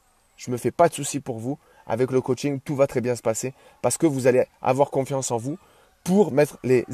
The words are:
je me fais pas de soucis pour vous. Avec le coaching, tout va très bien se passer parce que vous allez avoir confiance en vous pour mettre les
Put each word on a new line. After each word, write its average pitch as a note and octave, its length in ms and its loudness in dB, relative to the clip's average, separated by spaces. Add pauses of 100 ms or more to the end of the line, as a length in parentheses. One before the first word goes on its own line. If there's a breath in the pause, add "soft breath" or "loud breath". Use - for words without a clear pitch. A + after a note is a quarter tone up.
(380)
je - 140 -10
me B2 60 -4
fais F#3 140 -2
pas F3 160 4
de - 60 -2
soucis C#3+ 260 -6
pour B2 200 -8
vous. C3 180 -6 (300 soft breath)
Avec B2 240 -2
le C3 100 2
coaching, C3+ 400 -4
tout D3+ 140 -6
va C3+ 120 4
très C3+ 140 -4
bien A#2+ 140 -2
se - 60 -14
passer A2+ 320 -4 (280 soft breath)
parce B2 160 0
que - 80 0
vous C3+ 220 2
allez B2 180 4 (160)
avoir C3 300 0
confiance C3+ 400 -4
en A#2+ 60 -2
vous C3 200 -6 (460 soft breath)
pour F#3 280 4
mettre D3 320 2
les B2+ 300 4